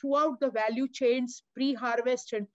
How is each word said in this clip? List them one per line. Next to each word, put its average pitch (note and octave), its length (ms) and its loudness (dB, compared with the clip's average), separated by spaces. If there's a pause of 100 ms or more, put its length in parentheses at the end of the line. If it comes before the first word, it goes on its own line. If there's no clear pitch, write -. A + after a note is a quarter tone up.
throughout C#4 400 2
the C4+ 100 2
value A3+ 420 0
chains, B3 500 0 (120)
pre-harvest B3 800 0
and G#3 220 -2